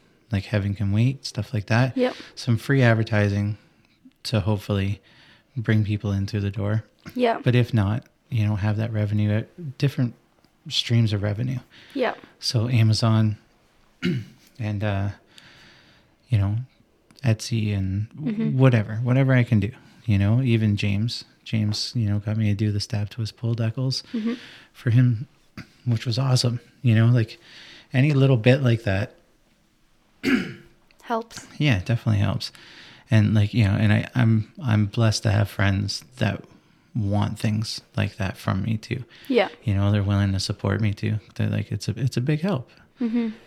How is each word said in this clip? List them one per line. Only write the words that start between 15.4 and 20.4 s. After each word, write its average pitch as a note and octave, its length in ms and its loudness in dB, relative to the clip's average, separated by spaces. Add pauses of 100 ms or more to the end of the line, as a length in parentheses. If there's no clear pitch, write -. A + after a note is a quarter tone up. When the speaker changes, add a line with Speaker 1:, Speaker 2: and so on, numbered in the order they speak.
Speaker 1:
you A2 100 2
know, G2+ 180 0 (680)
Etsy A2 520 -2
and G2 400 -4
Speaker 2:
Mm-hmm. G3+ 420 -2
Speaker 1:
whatever, A2+ 380 4
whatever B2+ 360 2
I B2+ 120 6
can A2 160 2
do, G2 100 -2 (340)
you G#2 140 2
know, A2 240 4